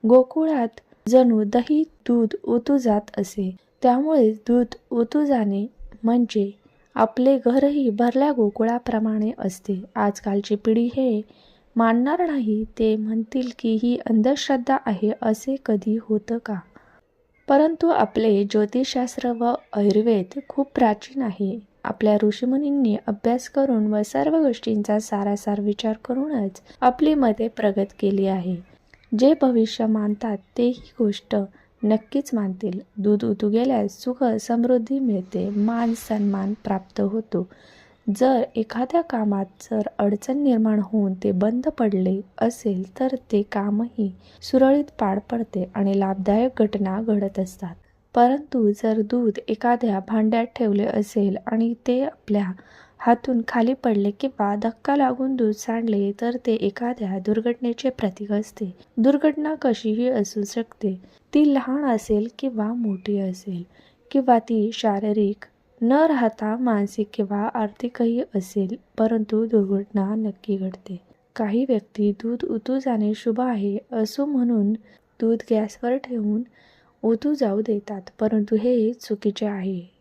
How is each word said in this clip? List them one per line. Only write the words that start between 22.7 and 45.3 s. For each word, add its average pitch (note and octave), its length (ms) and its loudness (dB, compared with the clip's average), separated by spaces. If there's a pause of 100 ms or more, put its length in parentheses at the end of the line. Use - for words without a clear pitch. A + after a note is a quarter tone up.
अभ्यास A#3+ 420 -2
करून B3 380 0
व G#3+ 180 0
सर्व D4 320 0
गोष्टींचा A3 600 0
सारासार G3+ 640 -4
विचार G#3 340 -2 (100)
करूनच B3+ 560 -4 (200)
आपली C4 320 4
मते A#3 340 2
प्रगत G3+ 520 -2
केली G3 260 0
आहे. F#3 320 -2 (640)
जे C4+ 220 8
भविष्य A#3 440 2
मानतात G#3 520 -2 (200)
ते A#3+ 60 2
ही A#3+ 360 -2
गोष्ट G#3 360 -2 (480)
नक्कीच A3 500 0
मानतील. F#3+ 460 -4 (180)
दूध G#3 280 2
उतू G#3 240 0
गेल्यास A3+ 540 0
सुख B3 200 -4
समृद्धी A#3 760 0
मिळते, F#3+ 500 -2
मान A3+ 440 0
सन्मान G3+ 600 -2
प्राप्त G3 480 -6
होतो. G3+ 460 -2 (720)
जर C4 260 4 (120)
एखाद्या A#3+ 460 -2
कामात G#3+ 440 -2 (160)
जर G#3+ 200 -4 (180)
अडचण G#3 380 0
निर्माण A3 460 2
होऊन G3+ 300 0
ते F#3+ 180 -2
बंद A3+ 360 0
पडले G3 540 0 (160)
असेल G3+ 640 -4
तर C4 80 0 (240)
ते G3+ 100 2
कामही G#3 760 -2 (260)
सुरळीत C4+ 420 4 (160)
पार G3 200 0
पडते G#3 560 -6